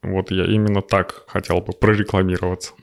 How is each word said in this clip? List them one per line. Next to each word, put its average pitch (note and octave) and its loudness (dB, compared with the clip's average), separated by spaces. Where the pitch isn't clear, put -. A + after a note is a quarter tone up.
Вот F#2+ -4
я F#2 0
именно G#2 2
так - -2
хотел - -2
бы G2 -8
прорекламироваться. F#2+ 0